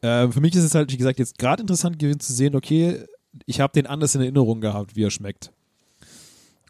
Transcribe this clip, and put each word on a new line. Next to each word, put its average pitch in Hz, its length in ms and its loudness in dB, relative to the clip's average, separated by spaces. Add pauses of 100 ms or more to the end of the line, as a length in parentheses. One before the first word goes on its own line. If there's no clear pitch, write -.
Ähm, 120 280 2
für 135 100 0
mich 165 140 4
ist 180 80 4
es 156 120 0
halt, 151 160 2
wie 131 60 -6
gesagt, 127 200 0
jetzt - 220 -4
grad 131 200 0
interessant 175 380 -2
gewesen 147 220 -2
zu - 140 -8
sehen, 139 220 0
okay, 165 480 0 (440)
ich 131 140 -6
hab 139 120 0
den 139 140 2
anders 143 260 -2
in 135 80 0
Erinnerung 127 400 2
gehabt, 104 340 -6
wie 110 80 -2
er 101 80 2
schmeckt. - 400 -12 (1200)